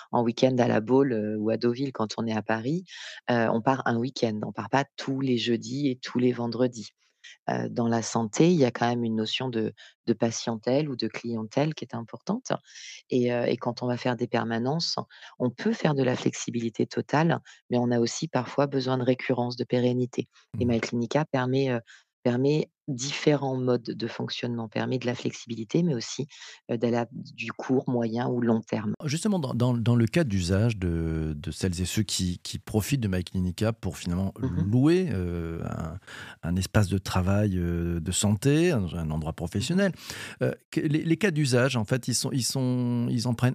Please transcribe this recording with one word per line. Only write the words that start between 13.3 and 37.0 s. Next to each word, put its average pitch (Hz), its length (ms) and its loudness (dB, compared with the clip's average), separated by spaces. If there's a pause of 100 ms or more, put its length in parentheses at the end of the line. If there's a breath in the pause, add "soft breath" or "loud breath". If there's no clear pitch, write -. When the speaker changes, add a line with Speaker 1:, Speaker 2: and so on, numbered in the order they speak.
Speaker 1:
heu 120 160 0
et 123 80 0
quand 123 260 -6
on 127 40 -2
va 123 100 0
faire 123 200 -2
des 117 120 -2
permanences, 117 680 -2 (420 loud breath)
on 123 120 0
peut 214 220 -2
faire 160 220 0
de 135 80 2
la 127 140 2
flexibilité 117 680 -2
totale, 139 540 2 (300 loud breath)
mais 123 80 2
on 120 120 2
a 120 100 4
aussi 117 280 0
parfois 127 380 0
besoin 131 320 0
de 123 60 0
récurrence, 123 520 2
de 123 80 -2
pérennité 123 640 0 (300 soft breath)
et 120 60 0
Speaker 2:
Mmh. - 0 -
Speaker 1:
My 117 160 2
Clinica 120 440 0
permet, 131 460 0
heu, 120 100 0 (420 loud breath)
permet 135 480 2 (180)
différents 139 680 0
modes 123 280 2
de 110 240 -6
fonctionnement, 120 600 -6
permet 120 300 -2
de 117 80 -4
la 120 80 0
flexibilité, 113 680 -2
mais 165 120 2
aussi, 120 320 -6 (440 loud breath)
heu, 120 80 -2
d'aller 120 180 2
à 120 100 2
d-, - 280 -12
du 113 180 -8
court, - 360 -2
moyen 120 400 0
ou 123 120 0
long 113 200 4
terme. 110 340 -4 (100)
Speaker 2:
Justement 170 340 0
dans, 127 160 -2
dans, 123 200 2
dans 117 200 4
le 117 120 6
cas 170 180 2
d'usage 98 520 2
de, 82 600 0
de 73 160 -8
celles 90 280 -2
et 92 40 0
ceux 107 180 0
qui, 92 400 -2
qui - 160 -10
profitent 117 420 0
de 110 60 -2
My 92 160 0
Clinica 92 500 -2
pour - 240 -6
finalement 90 440 -2
Speaker 1:
Mmh 123 180 -4
mh. 95 100 0
Speaker 2:
louer, 156 440 4
heu, 85 520 -4
un, 80 340 -6 (440 loud breath)
un 85 140 0
espace 95 320 4
de 98 100 2
travail, 95 600 2